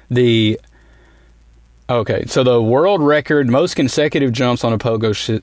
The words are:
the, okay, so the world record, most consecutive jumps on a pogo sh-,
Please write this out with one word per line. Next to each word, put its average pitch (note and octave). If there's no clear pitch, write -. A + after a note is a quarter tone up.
the, A2+
okay, A#2
so -
the A#2+
world D#3
record, D3
most D3
consecutive C#3+
jumps B2
on A#2
a G#2+
pogo A2
sh-, -